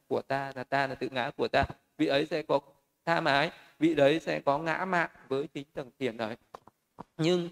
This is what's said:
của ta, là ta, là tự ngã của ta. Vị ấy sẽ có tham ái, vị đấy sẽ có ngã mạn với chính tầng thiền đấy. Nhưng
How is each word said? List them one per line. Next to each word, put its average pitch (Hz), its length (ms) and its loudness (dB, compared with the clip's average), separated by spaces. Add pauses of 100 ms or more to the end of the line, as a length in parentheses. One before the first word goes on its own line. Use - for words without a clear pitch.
của 117 140 -2
ta, 139 320 -4
là 127 100 -10
ta, 139 220 0
là 131 80 -6
tự 131 180 -6
ngã 131 240 -2
của 120 120 0
ta. 135 160 4 (340)
Vị 156 80 2
ấy 143 200 2
sẽ 156 160 -4
có 143 180 0 (440)
tham 165 200 0
ái, 147 260 4 (280)
vị 160 160 4
đấy 147 260 6
sẽ 151 200 -4
có 139 180 2
ngã 165 260 -2
mạn 180 260 0 (180)
với 135 260 -4
chính 143 100 -8 (100)
tầng 135 240 -10
thiền 117 180 -2
đấy. 117 200 -6 (840)
Nhưng 175 340 0